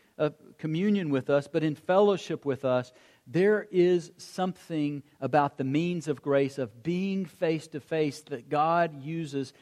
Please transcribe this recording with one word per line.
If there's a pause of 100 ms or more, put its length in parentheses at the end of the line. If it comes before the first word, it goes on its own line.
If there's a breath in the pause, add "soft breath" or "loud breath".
(180 soft breath)
of (240)
communion
with
us,
but
in
fellowship
with
us, (340 soft breath)
there
is
something (200 soft breath)
about
the
means
of
grace
of
being
face-to-face
that
God
uses